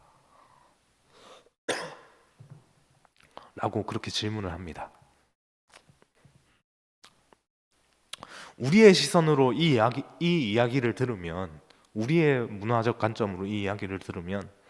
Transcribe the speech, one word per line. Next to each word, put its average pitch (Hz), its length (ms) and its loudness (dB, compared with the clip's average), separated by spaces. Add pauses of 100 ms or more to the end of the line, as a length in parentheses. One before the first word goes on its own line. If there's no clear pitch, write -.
(1700)
<clears throat> - 1900 -16
라고 107 280 -4
그렇게 - 260 -8
질문을 107 420 -6
합니다. 85 380 -14 (3750)
우리의 190 340 8
시선으로 147 600 4
이 151 220 2
이야기, 117 280 2 (180)
이 165 320 0
이야기를 120 420 0
들으면, 90 680 -8 (340)
우리의 131 520 0
문화적 110 520 -2
관점으로 101 480 -2
이 104 160 -4
이야기를 98 380 -6
들으면 92 480 -10 (220)